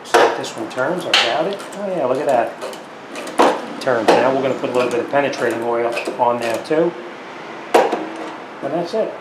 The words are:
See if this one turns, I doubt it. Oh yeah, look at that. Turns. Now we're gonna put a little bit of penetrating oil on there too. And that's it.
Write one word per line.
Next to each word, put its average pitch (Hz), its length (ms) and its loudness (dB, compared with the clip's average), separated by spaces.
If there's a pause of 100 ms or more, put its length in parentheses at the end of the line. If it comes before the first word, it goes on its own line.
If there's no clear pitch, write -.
See - 160 4
if - 180 4
this - 200 -8
one 110 120 -6
turns, 156 360 -2
I 120 60 -2
doubt 123 360 2
it. 202 120 -4
Oh 202 360 -8
yeah, 147 100 0
look 131 140 2
at 143 80 0
that. - 1500 -2
Turns. 117 260 2
Now 127 280 6
we're 135 60 2
gonna 131 180 0
put 135 100 -2
a 123 40 -4
little 123 180 2
bit 117 80 0
of 113 100 -2
penetrating 123 540 0
oil 117 300 0 (260)
on 120 200 4
there 117 260 0
too. 165 260 2 (840)
And - 1000 -2
that's 175 200 -2
it. 220 280 0